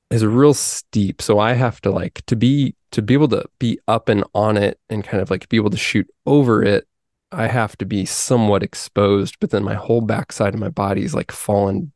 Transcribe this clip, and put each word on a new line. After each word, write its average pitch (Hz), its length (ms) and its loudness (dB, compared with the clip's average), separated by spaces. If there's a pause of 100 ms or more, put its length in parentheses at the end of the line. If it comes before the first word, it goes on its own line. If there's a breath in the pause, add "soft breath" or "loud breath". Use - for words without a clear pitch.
(120)
is 113 120 2
real 127 300 6
steep. - 680 -4
So 104 180 2
I 110 140 2
have 123 280 0
to, 101 80 -2
like, 87 380 -4
to 120 80 -2
be, 131 400 2 (160)
to 120 100 -4
be 113 140 2
able 143 140 4
to 110 160 -2 (120)
be 117 300 -2
up 110 220 0
and 107 140 2 (120)
on 107 220 2
it 101 220 -2 (100)
and 107 140 -6
kind 98 180 -4
of, 95 100 -4
like, - 180 -6
be 113 80 2
able 104 140 0
to 110 60 -2
shoot - 300 -2 (200)
over 135 360 4
it, - 240 0 (440)
I 113 160 -2
have 110 300 -2
to 104 80 -6
be 95 200 -4
somewhat 107 560 0
exposed, 101 800 -2
but 208 100 -2
then 101 140 -2
my 101 100 -4
whole 117 280 0
backside - 520 -2
of 113 60 -6
my 104 100 -4
body 101 340 -2
is, - 120 -4
like, - 160 -6
falling 101 640 -2